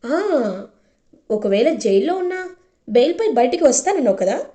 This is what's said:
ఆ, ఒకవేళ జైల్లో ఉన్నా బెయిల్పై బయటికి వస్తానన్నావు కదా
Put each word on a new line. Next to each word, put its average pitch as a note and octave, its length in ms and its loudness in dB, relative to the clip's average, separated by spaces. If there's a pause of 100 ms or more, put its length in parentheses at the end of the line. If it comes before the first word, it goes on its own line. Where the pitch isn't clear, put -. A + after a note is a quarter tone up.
ఆ, C#4+ 120 -2 (1120)
ఒకవేళ G#3+ 440 0
జైల్లో A#3 420 0
ఉన్నా F#4 320 -6 (400)
బెయిల్పై D#4 400 2
బయటికి B3+ 360 0
వస్తానన్నావు C#4 520 2
కదా F#3+ 240 -2 (140)